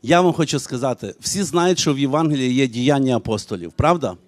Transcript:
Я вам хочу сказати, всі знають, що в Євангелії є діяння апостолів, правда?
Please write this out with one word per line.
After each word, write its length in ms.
Я 200
вам 120
хочу 260
сказати, 600
всі 240
знають, 360
що 140
в 60
Євангелії 540
є 140
діяння 500
апостолів, 540
правда? 460